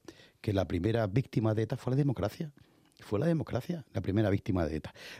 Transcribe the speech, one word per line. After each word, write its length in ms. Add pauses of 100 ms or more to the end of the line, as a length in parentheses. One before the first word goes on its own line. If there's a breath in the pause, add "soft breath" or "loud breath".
(400 loud breath)
que 140
la 120
primera 420
víctima 460
de 100
eta 120
fue 160
la 60
democracia. 560 (460 soft breath)
Fue 180
la 80
democracia 580 (100)
la 80
primera 280
víctima 380
de 80
eta. 180 (260 loud breath)